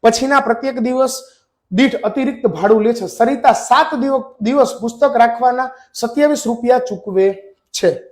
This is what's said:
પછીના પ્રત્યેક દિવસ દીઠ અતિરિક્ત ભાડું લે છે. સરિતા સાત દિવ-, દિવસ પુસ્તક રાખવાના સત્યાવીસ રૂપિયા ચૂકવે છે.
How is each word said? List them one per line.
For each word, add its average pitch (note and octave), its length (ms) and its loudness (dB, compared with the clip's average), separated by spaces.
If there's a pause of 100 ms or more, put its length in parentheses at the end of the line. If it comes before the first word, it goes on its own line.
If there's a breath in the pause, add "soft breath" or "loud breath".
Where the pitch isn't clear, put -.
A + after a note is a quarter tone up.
પછીના C4+ 380 2
પ્રત્યેક C4+ 400 -4
દિવસ B3+ 420 -2 (500 soft breath)
દીઠ A#3+ 220 2
અતિરિક્ત B3 520 -4
ભાડું G3+ 360 2
લે A3+ 100 2
છે. G#3+ 140 -4
સરિતા B3+ 460 2
સાત D#4 420 2
દિવ-, C4 460 -4
દિવસ B3 400 0
પુસ્તક A#3 360 -2
રાખવાના B3 540 0 (240 loud breath)
સત્યાવીસ D4 520 0
રૂપિયા A#3 320 0
ચૂકવે G3 760 -2 (180)
છે. - 400 -2